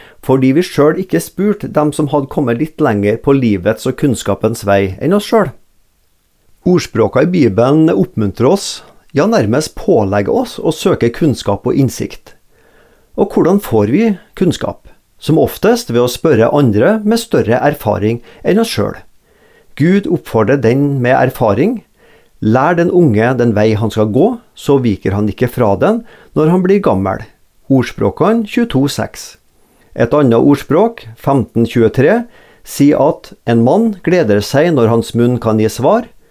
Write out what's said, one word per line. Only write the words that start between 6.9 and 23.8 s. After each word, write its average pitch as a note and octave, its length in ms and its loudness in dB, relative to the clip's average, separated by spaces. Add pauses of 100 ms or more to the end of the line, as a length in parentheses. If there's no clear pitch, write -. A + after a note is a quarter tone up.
i D#3+ 80 0
Bibelen D3 640 2
oppmuntrer A2 560 -2
oss, - 320 -4 (320)
ja, D3+ 160 0
nærmest D#3 480 0
pålegger G#2 560 0
oss A#3+ 240 -4
å - 160 -2
søke B2+ 400 0
kunnskap G#2+ 560 -4
og C3 80 -2
innsikt. - 540 -4 (880)
Og G3+ 140 -2
hvordan F#3 260 2
får G#2+ 320 0
vi A3 140 2 (260)
kunnskap? - 540 -4 (340)
Som D#3 160 0
oftest F#3 560 0
ved A#2+ 80 2
å B2 80 2
spørre A2+ 400 2
andre C#3+ 460 2 (100)
med A3+ 160 0
større A#2 400 0
erfaring A2+ 640 -2 (180)
enn G#3 220 0
oss A3 100 -4
selv. G2+ 240 -4 (800)
Gud F#3 320 2
oppfordrer B2 540 0
den C#3 420 0
med B2 80 2
erfaring: B2+ 680 0 (580)
«Lær C3+ 400 2
den F3 80 0
unge B2 480 2
den A#2+ 160 2
vei G#2+ 240 2
han G#2+ 160 -4